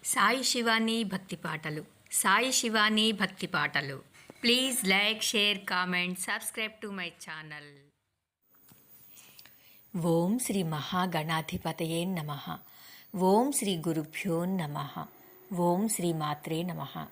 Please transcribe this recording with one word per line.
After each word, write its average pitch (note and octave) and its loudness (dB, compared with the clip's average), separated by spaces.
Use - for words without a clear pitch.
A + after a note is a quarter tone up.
సాయి B3 4
శివాని A3+ 2
భక్తి F#3 -6
పాటలు, D#3 -6
సాయి A3+ 4
శివాని G#3+ 4
భక్తి F#3+ -2
పాటలు. C#3+ -2
Please B3 4
like, G3+ 2
share, G#3 2
comment, F3+ -2
subscribe G#3+ -6
to G#3 -8
my F3+ -8
channel. D#3 -14
ఓం F3 4
శ్రీ G3+ 0
మహాగణాధిపతయే E3 -2
నమః. D#3+ -6
ఓం G#3 4
శ్రీ G3 0
గురుభ్యో E3 -2
నమః. D#3 -4
ఓం F3 2
శ్రీ F3 0
మాత్రే D#3 -2
నమః. D#3+ -8